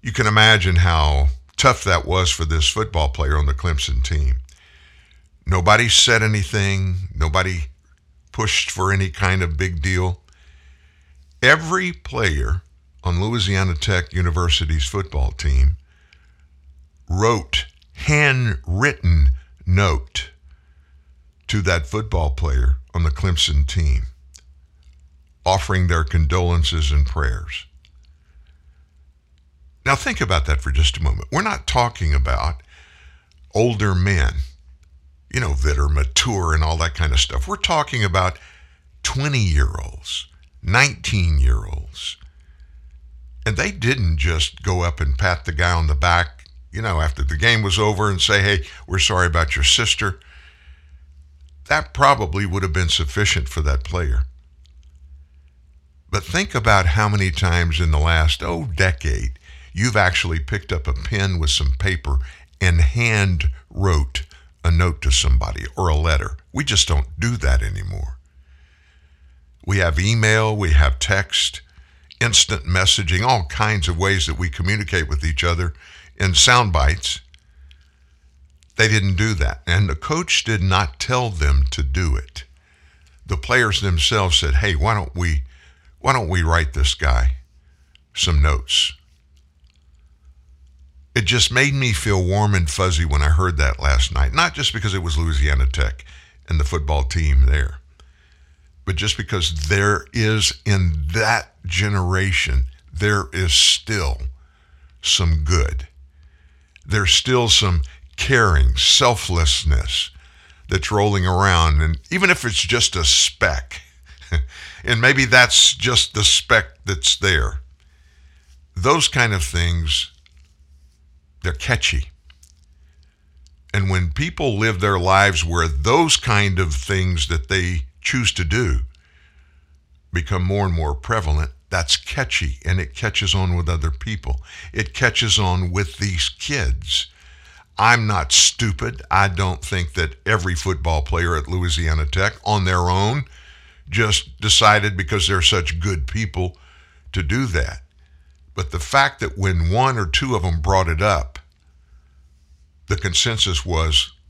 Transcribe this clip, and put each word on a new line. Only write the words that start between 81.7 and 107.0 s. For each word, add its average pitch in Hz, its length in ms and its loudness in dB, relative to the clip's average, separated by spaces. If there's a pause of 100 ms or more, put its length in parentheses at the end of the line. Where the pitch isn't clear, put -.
to - 120 -4
do 71 320 0
it. - 300 -10 (800)
The 98 100 -4
players 120 460 0
themselves 92 560 0
said, 69 180 0
"Hey, 95 180 2
why 82 200 0
don't 101 200 -4
we, 80 300 -2 (560)
why 131 140 0
don't 110 160 0
we 87 140 0
write 78 280 2
this 67 220 0
guy 62 420 0 (800)
some 78 280 2
notes?" 71 520 0 (2250)
It 110 120 0
just 117 260 2
made 135 220 2
me 131 180 0
feel 95 320 0
warm 101 320 2
and 85 140 2
fuzzy 87 340 0
when 71 180 2
I 73 100 4
heard 85 260 2
that 69 240 0
last 69 320 0
night, 65 200 0
not 165 200 0
just - 180 -4
because 104 220 -4
it 95 100 -4
was 80 140 -2
Louisiana 71 480 0
Tech 60 400 -4 (420)
and 85 100 0
the 76 60 2
football 73 400 -2
team 67 440 2
there, 69 320 0 (1080)
but 92 100 -4
just 95 220 -4
because 82 500 -4
there 101 460 0
is, 107 400 0 (120)
in 87 420 0
that 107 440 0 (140)
generation, 92 1000 0 (300)
there 101 400 0
is 87 180 0
still 73 720 0 (800)
some 80 420 2
good. - 460 -2 (960)
There's 95 260 0